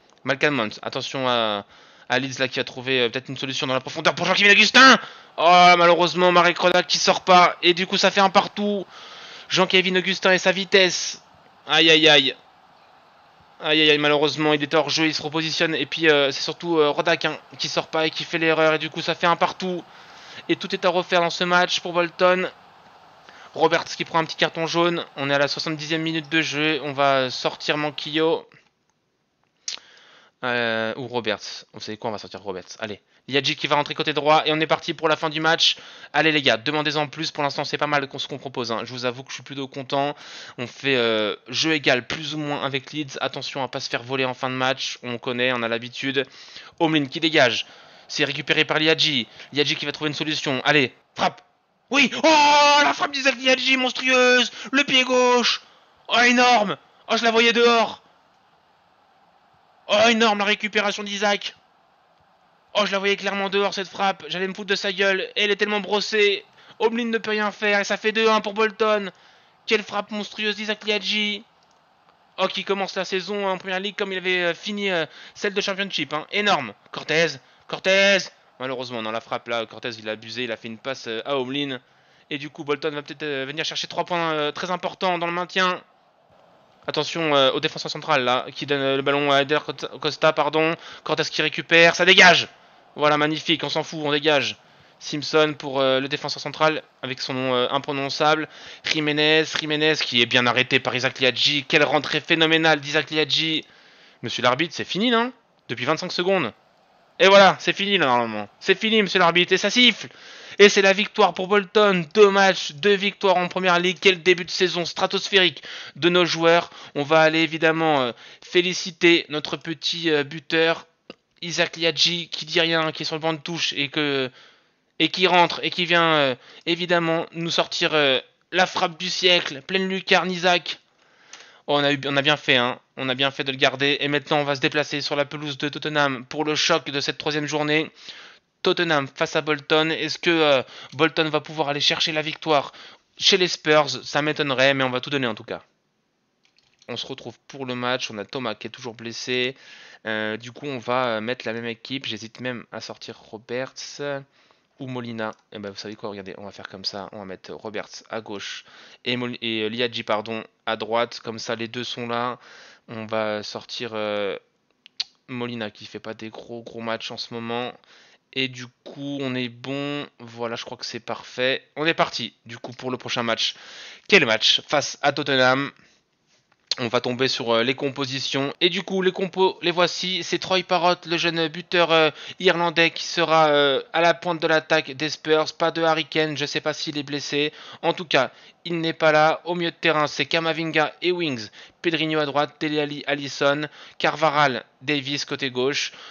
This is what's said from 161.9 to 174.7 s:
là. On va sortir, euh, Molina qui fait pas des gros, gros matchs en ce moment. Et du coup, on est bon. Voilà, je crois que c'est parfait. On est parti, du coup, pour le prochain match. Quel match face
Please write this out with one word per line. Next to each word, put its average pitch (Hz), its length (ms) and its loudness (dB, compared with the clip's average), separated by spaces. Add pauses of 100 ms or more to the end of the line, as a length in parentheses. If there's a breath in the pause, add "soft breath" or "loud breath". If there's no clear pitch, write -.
là. 120 300 -6 (500 loud breath)
On 110 180 -12
va 107 360 -4
sortir, 110 520 -12
euh, 104 440 -6 (920)
Molina 120 440 -8
qui - 140 -20
fait 107 140 -16
pas 110 140 -12
des 110 160 -14
gros, 117 320 -16
gros 113 200 -16
matchs 113 300 -8
en 113 60 -12
ce - 160 -12
moment. 117 380 -8 (640 soft breath)
Et 131 140 -2
du 127 180 -12 (180)
coup, 143 380 -10
on 127 140 -4
est 123 140 -6
bon. 139 580 -8 (120)
Voilà, 117 360 -8
je - 100 -12
crois 123 120 -14
que - 80 -12
c'est 117 140 -10
parfait. 123 640 -6 (120)
On 147 100 -4
est 165 80 2
parti, 120 400 -4 (120)
du 117 120 -16
coup, - 140 -14
pour 127 180 -10
le 123 80 -4
prochain 120 260 -6
match. 113 320 -2 (540 loud breath)
Quel 175 160 6
match 113 420 2
face - 340 -2